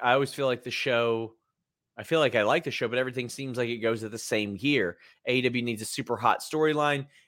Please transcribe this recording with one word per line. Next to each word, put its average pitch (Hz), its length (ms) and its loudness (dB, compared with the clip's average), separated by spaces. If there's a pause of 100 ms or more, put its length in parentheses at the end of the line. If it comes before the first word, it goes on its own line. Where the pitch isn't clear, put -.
I 123 120 6
always 135 200 0
feel 139 120 0
like 123 180 -2
the 123 80 -8
show, 117 640 0 (600)
I 113 60 -12
feel 160 160 0
like 131 160 2
I 110 80 6
like 143 220 2
the 127 80 -6
show, 120 160 -2
but 123 100 -2
everything 127 300 -4
seems 131 280 -8
like 120 120 -2
it 117 100 -4
goes 113 220 0
to 110 80 -8
the 110 100 -10
same 104 380 -2
gear. 110 420 2 (280)
A 127 100 2
E 127 60 2
W 123 200 0
needs 117 200 -4
a - 20 -6
super - 320 -4
hot 110 240 2
storyline. 147 640 0 (220)